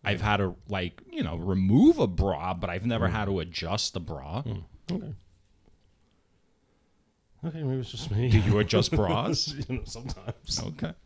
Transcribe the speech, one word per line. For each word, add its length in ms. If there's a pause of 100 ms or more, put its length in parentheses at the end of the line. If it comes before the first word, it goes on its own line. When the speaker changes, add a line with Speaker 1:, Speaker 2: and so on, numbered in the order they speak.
Speaker 1:
I've 180
had 160
to, 180 (120)
like, 340 (100)
you 120
know, 140
remove 640
a 80
bra, 480
but 160
I've 160
never 200
Speaker 2:
Mm. 60
Speaker 1:
had 120
to 140
adjust 560
a 40
bra. 440
Speaker 2:
Mm. 200 (280)
Okay. 220 (2250)
Okay, 180
maybe 180
it's 100
just 200
me. 180
Speaker 1:
Do 100
you 200
adjust 320
Speaker 2:
<laughs> 40
Speaker 1:
bras? 580 (140)
Speaker 2:
You 100
know, 80
sometimes. 840
Speaker 1:
Okay. 260 (120)